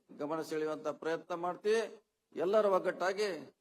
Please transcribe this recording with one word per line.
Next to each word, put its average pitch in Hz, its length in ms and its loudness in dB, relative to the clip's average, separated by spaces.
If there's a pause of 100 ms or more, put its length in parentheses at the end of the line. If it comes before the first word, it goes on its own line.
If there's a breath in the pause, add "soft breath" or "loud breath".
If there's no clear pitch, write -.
(180)
ಗಮನ 147 240 -4
ಸೆಳೆಯುವಂತ 156 460 -4
ಪ್ರಯತ್ನ 156 460 -4
ಮಾಡ್ತೀವಿ. 180 480 0 (520)
ಎಲ್ಲರೂ 202 400 4
ಒಗ್ಗಟ್ಟಾಗಿ 185 540 0 (320)